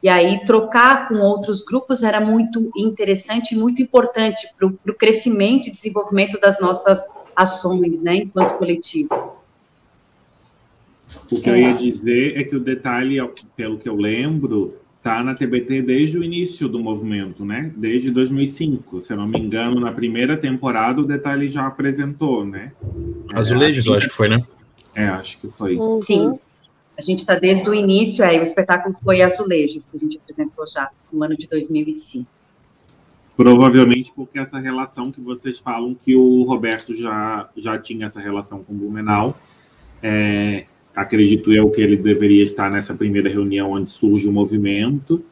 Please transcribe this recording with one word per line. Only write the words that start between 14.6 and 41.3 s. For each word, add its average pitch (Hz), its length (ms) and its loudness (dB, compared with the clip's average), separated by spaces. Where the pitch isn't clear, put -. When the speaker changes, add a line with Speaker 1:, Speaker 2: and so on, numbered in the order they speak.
Speaker 2:
tá 117 220 -4
na 131 100 -4
T 127 120 -4
B 120 160 -2
T 131 180 -4
desde 143 380 0
o 170 40 -2
início 175 460 -6
do 117 100 -6
movimento, 104 680 -6
né? 135 280 -8
Desde 120 360 -2
dois 131 200 0
mil 135 120 -2
e 135 40 0
cinco, 139 540 -6
se - 120 -12
eu 107 40 -6
não 104 100 -6
me 110 120 -4
engano, 113 420 -2
na 120 100 -4
primeira 120 460 -2
temporada 127 640 -2
o 143 40 0
detalhe 143 440 -4
já 135 180 -4
apresentou, 139 760 -4
né? 101 280 -12
Speaker 3:
Azulejos, 123 540 2
Speaker 2:
É, - 20 0
Speaker 3:
eu 104 60 4
acho 101 140 2
que - 60 -8
foi, 107 140 2
né? 113 100 4
Speaker 2:
É, 107 120 -2
acho 95 320 -6
que - 100 -14
foi. - 280 -4
Speaker 4:
Uhum. 220 260 -2
Speaker 1:
Sim. 196 360 0
A 143 60 -14
gente 180 220 -4
tá 190 100 2
desde 190 340 2
o 208 60 0
início, 202 500 2
é, 170 140 4
o 165 40 2
espetáculo 185 600 -2
foi 185 200 4
Azulejos, 175 640 0
que - 100 -18
a - 40 -10
gente 311 180 -6
apresentou 311 480 -10
já 139 240 -8
no 156 140 -4
ano 156 120 -4
de 156 120 -14
dois 151 220 -4
mil 151 180 -2
e 156 60 -6
cinco. 127 340 -12
Speaker 2:
Provavelmente 123 800 6
porque 135 240 -12
essa 135 200 -8
relação 131 520 -8
que 135 100 -18
vocês 123 380 -10
falam, 120 360 -6
que 131 200 0
o 127 280 6
Roberto 113 520 -2
já, 110 600 -6
já 110 220 -6
tinha 110 280 -10
essa 104 140 -12
relação 101 420 -8
com 104 120 -16
Blumenau, 107 600 -2
é, 104 680 -2
acredito 107 580 2